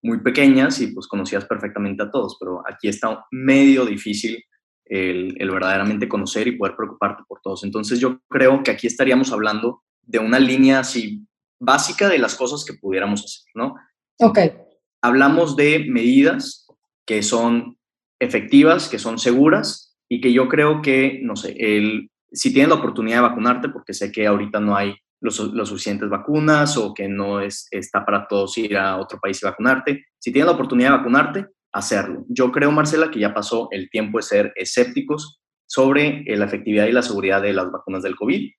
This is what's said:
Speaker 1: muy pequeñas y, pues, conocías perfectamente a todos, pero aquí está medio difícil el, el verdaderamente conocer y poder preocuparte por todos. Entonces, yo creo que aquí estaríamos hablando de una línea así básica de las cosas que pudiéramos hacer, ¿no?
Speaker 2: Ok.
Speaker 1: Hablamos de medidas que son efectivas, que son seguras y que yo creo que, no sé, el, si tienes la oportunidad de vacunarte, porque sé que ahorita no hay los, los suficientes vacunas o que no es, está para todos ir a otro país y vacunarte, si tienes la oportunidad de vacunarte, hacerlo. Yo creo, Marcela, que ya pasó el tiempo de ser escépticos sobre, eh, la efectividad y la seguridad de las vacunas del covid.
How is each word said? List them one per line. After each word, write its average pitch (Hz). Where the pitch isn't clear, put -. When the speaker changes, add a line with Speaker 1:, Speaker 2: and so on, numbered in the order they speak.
Speaker 1:
muy 113
pequeñas 135
y, 107
pues, -
conocías 98
perfectamente 104
a 101
todos, 110
pero 90
aquí 98
está 110
medio 135
difícil 107
el, 92
el 95
verdaderamente 98
conocer 110
y 120
poder 98
preocuparte 101
por -
todos. 98
Entonces, 107
yo 127
creo 135
que 123
aquí -
estaríamos 127
hablando 107
de 113
una 113
línea 135
así 107
básica 147
de 170
las 120
cosas 135
que -
pudiéramos 101
hacer, -
¿no? 127
Speaker 2:
Ok. 214
Speaker 1:
Hablamos 139
de 151
medidas 135
que 107
son 117
efectivas, 127
que 107
son 117
seguras 151
y 123
que 123
yo 127
creo 151
que, 135
no 110
sé, -
el, 107
si -
tienes 139
la 160
oportunidad 113
de 120
vacunarte, 123
porque -
sé 101
que 107
ahorita 104
no 104
hay 101
los, 110
los 107
suficientes 101
vacunas 147
o 101
que 98
no 101
es, 98
está 104
para 101
todos 98
ir 104
a 95
otro 95
país 98
y 101
vacunarte, 131
si -
tienes 143
la 170
oportunidad 127
de 143
vacunarte, 147
hacerlo. 95
Yo 127
creo, 147
Marcela, 156
que 113
ya 104
pasó 113
el 95
tiempo 107
de 104
ser 104
escépticos 131
sobre, 143
eh, 110
la 104
efectividad 104
y 117
la 123
seguridad 98
de 101
las 90
vacunas 95
del 92
covid. 151